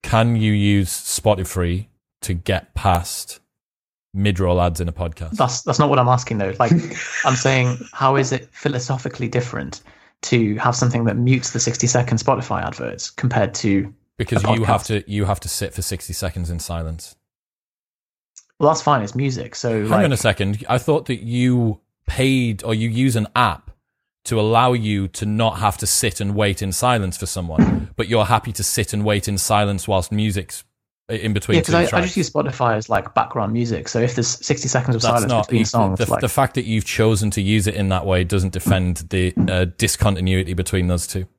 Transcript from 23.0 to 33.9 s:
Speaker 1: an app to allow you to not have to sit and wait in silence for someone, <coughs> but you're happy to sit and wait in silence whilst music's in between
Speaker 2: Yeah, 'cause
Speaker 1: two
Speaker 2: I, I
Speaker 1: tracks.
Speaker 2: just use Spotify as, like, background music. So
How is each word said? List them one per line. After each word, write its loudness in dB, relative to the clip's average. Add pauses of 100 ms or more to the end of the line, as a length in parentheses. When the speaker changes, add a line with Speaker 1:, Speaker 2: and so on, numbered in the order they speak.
Speaker 1:
an 0
app -4 (560)
to -2
allow 2
you -2
to -8
not 0
have 0
to -8
sit -2
and -2
wait 0
in -4
silence 0
for -8
someone, 0
<coughs> -16
but -4
you're 2
happy 0
to -6
sit -2
and -2
wait 0
in -2
silence 0
whilst 0
music's -2 (460)
in -2
between 0
Speaker 2:
Yeah, 6
'cause -4
Speaker 1:
two 4
Speaker 2:
I, 4
I 4
Speaker 1:
tracks. 0
Speaker 2:
just -4
use 0
Spotify 0
as, -4
like, -2
background -2
music. -2
So -2